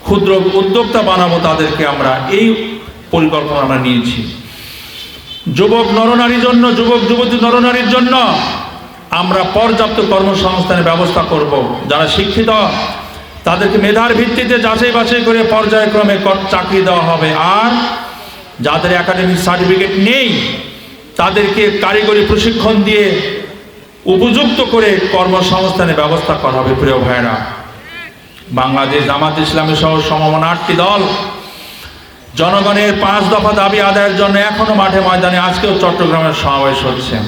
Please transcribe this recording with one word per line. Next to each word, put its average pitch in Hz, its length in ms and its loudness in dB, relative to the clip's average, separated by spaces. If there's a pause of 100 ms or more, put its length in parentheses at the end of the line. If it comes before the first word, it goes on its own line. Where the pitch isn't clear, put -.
ক্ষুদ্র 196 280 2 (220)
উদ্যোক্তা 196 480 2
বানাবো 180 420 2
তাদেরকে 156 440 0
আমরা, 135 320 0 (100)
এই 220 500 0 (320)
পরিকল্পনা 156 480 0
আমরা 135 160 0
নিয়েছি। 120 640 -2 (1120)
যুবক 220 380 2
নরনারীর 240 500 2
জন্য, 240 340 4
যুবক 233 340 2
যুবতী 240 320 2
নরনারীর 247 480 2
জন্য 247 480 2 (720)
আমরা 180 340 0 (100)
পর্যাপ্ত 220 560 0
কর্মসংস্থানের 185 760 0
ব্যবস্থা 170 460 0
করব। 143 500 -2 (100)
যারা 151 180 0
শিক্ষিত 202 420 0 (920)
তাদেরকে 190 340 0
মেধার 220 360 2
ভিত্তিতে 240 460 0
যাচাই 226 320 0
বাছাই 233 300 0
করে 226 220 2
পর্যায়ক্রমে 214 800 2
কর-, 190 280 0
চাকরি 190 300 0
দেওয়া 180 200 2
হবে। 160 320 0
আর 190 380 2 (920)
যাদের 165 300 0
একাডেমিক 180 480 0
সার্টিফিকেট 185 580 2
নেই 233 600 0 (580)
তাদেরকে 202 680 2
কারিগরি 208 460 2
প্রশিক্ষণ 214 560 2
দিয়ে 208 520 0 (680)
উপযুক্ত 240 580 2
করে 220 360 2 (120)
কর্মসংস্থানের 185 840 0
ব্যবস্থা 156 380 0
করা 139 180 -2
হবে। 131 280 0
প্রিয় 135 180 2
ভাইরা, 123 380 0 (1160)
বাংলাদেশ 135 540 0
জামাত 151 340 -2
ইসলামী 156 360 0
সহ 156 260 0
সমমনা 156 460 0
আটটি 170 260 -2
দল 190 300 2 (1300)
জনগণের 202 680 2
পাঁচ 202 220 0
দফা 208 280 2
দাবি 202 300 2
আদায়ের 196 360 2
জন্য 202 220 2
এখনো 214 340 0
মাঠে 196 260 2
ময়দানে, 180 380 2
আজকেও 180 440 0
চট্টগ্রামের 160 520 0
সমাবেশ 135 520 0
হচ্ছে। 123 300 -4 (120)